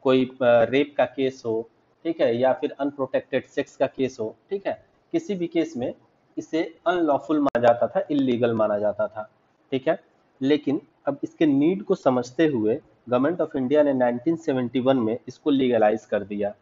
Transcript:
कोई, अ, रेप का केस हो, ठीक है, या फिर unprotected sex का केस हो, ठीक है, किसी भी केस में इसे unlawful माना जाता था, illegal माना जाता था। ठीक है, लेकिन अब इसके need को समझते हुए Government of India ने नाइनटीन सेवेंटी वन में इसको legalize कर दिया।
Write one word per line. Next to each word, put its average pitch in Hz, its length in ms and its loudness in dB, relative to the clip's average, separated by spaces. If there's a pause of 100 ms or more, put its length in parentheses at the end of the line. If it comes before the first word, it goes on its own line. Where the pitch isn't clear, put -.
कोई, 131 240 4
अ, 127 160 -14
रेप 120 560 4
का - 80 4
केस 131 400 -4
हो, 113 240 -4 (340)
ठीक 165 180 -4
है, 120 160 2
या 127 160 2
फिर 147 180 -4
unprotected 135 760 -4
sex - 320 -8
का 139 100 0
केस 127 320 -4
हो, 110 160 -6 (140)
ठीक 196 180 -6
है, - 180 -8 (260)
किसी 165 240 -4
भी 175 120 -6
केस 165 300 -2
में 127 160 -6 (440)
इसे - 500 -6
unlawful 156 520 0
माना 139 200 0
जाता 117 280 4
था, - 240 -2
illegal 123 420 0
माना 107 260 0
जाता 104 280 -2
था। 107 240 -12 (400)
ठीक 131 160 -4
है, 170 240 -4 (300)
लेकिन 147 400 0 (260)
अब 139 160 -4
इसके 160 220 -2
need 151 380 2
को 190 120 0
समझते 127 520 0
हुए 117 340 0 (280)
Government 151 380 0
of 139 140 -4
India 143 220 2
ने 143 100 2
नाइनटीन 123 420 0
सेवेंटी 131 440 -2
वन 131 180 2
में 110 300 -2
इसको - 220 -6
legalize 117 560 2
कर 104 180 -4
दिया। 101 380 -6